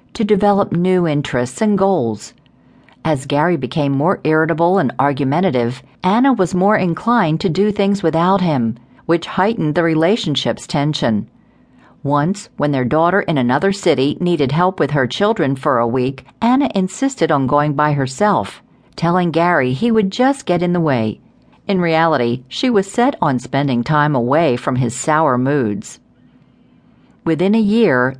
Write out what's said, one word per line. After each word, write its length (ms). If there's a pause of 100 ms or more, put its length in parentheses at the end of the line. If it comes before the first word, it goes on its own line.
(120)
to 120
develop 480
new 340
interests 560
and 160
goals. 560 (680)
As 220
Gary 320
became 360
more 320
irritable 520
and 220
argumentative, 840 (220)
Anna 300
was 200
more 220
inclined 640
to 80
do 240
things 300
without 400
him, 360 (280)
which 180
heightened 500
the 80
relationship's 840
tension. 600 (760)
Once, 560
when 140
their 120
daughter 380
in 160
another 340
city 480
needed 320
help 260
with 120
her 160
children 500
for 220
a 100
week, 380 (160)
Anna 320
insisted 560
on 160
going 260
by 220
herself, 680 (340)
telling 340
Gary 420
he 180
would 200
just 340
get 180
in 120
the 60
way. 380 (480)
In 140
reality, 680
she 200
was 220
set 320
on 160
spending 440
time 320
away 440
from 180
his 180
sour 440
moods. 640 (1200)
Within 300
a 40
year, 600